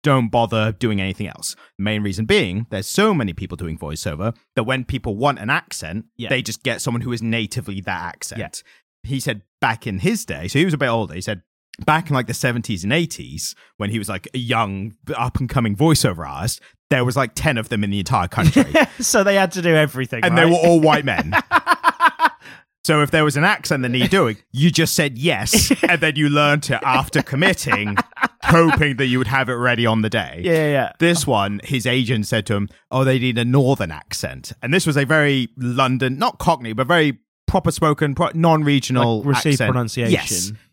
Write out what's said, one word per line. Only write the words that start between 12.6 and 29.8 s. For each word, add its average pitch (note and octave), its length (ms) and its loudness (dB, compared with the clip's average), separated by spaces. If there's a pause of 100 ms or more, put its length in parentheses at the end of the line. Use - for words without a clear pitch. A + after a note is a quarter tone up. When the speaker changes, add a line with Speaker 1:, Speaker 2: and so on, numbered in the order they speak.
Speaker 1:
and G#2 100 0
eighties, E2 640 -6 (220)
when G2+ 120 -6
he A2+ 80 -4
was, G2+ 100 -6
like, F#2+ 260 -8
a C3 40 -6
young, A2 560 -4 (240)
up-and-coming A#2+ 580 -2
voiceover G2+ 500 2
artist, C#2 360 -6 (300)
there C3 120 2
was, B2 140 0
like, B2+ 180 -2
ten D3 220 0
of A2 120 -4
them G#2 140 0
in G2+ 60 -2
the G2+ 100 -2
entire F#2 300 0
country. - 420 4 (140)
Speaker 2:
<laughs> - 160 -20
So A3 240 2
they D4+ 100 4
had F#3+ 180 2
to F#3 100 -4
do E3 120 4
everything, C3 480 0
Speaker 1:
And E3+ 140 2
they E3 60 6
Speaker 2:
right? E3 80 6
Speaker 1:
were E3+ 60 6 (120)
all E3+ 100 8
white D3+ 240 4
men. G#2 360 -2
Speaker 2:
<laughs> - 40 0 (1400)
Speaker 1:
So D3+ 160 4
if C#3+ 80 2
there D#3 160 4
was C#3+ 100 0
an D3 80 2
accent E3+ 380 0
that B2 80 -2
needed B2 220 2
doing, C#3 260 2 (140)
you D3+ 180 4
just D#3+ 240 2
said C#3+ 240 0
yes, C#3 540 0 (120)
Speaker 2:
<laughs> - 60 0
Speaker 1:
and E3+ 120 2
then D#3 140 0
you D3 140 2
learned D3 400 2
it C3 140 0
after C3 400 0
committing, C#3 720 -2 (460)
hoping E3 540 4
that C3+ 100 0
you B2 100 2
would B2+ 80 0
have B2+ 240 0
it B2+ 60 -4
ready A#2+ 320 2